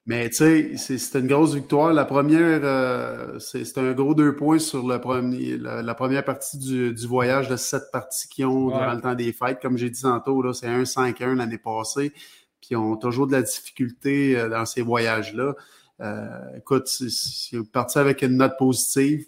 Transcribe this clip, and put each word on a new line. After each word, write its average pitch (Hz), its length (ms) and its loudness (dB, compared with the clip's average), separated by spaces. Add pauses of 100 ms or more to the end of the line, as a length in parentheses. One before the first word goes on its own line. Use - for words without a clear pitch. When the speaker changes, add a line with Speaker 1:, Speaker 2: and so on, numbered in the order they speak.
Speaker 1:
Mais, 117 240 -2
tu - 80 -4
sais, 156 400 6
c'est, 131 220 -4
c'est - 220 -4
une 127 80 0
grosse 143 260 4
victoire. 147 400 2
La 143 100 4
première, 151 580 4
euh, 123 760 -2
c'est, 120 260 -8
c'est - 140 -8
un 131 140 2
gros 135 220 2
deux 147 220 6
points 156 220 4
sur 139 280 -2
le 123 140 0
premier, 123 560 -2
la, 120 240 -8
la 117 140 -6
première 131 300 0
partie 139 340 -6
du, 127 340 -2
du 117 140 -8
voyage 127 420 2
de 123 80 -2
sept - 340 -4
parties - 380 -8
qu'ils - 160 -4
ont 131 220 2
Speaker 2:
Ouais. 131 80 0
Speaker 1:
durant 131 180 -2
le 120 80 -6
temps 123 140 -2
des 120 180 -2
fêtes. 131 300 -4
Comme 127 160 0
j'ai 120 100 -2
dit 117 140 -8
tantôt, 131 400 2
là, 123 100 -2
c'est 123 160 -10
un 123 160 0
cinq 123 380 -2
un 131 140 0
l'année 117 220 -4
passée. 113 520 -4 (500)
Puis - 120 -20
ils 120 40 0
ont 110 200 0
toujours 123 320 0
de 135 40 0
la 131 100 4
difficulté, 135 960 -2
euh, 113 120 -2
dans 113 160 -2
ces - 160 -4
voyages-là, 113 720 0 (480)
euh, 117 560 -12
écoute, 131 300 0
c'est, 123 220 -6
c'est - 480 -6 (140)
parti 123 260 0
avec 139 240 4
une 127 140 4
note 131 220 4
positive, 135 680 2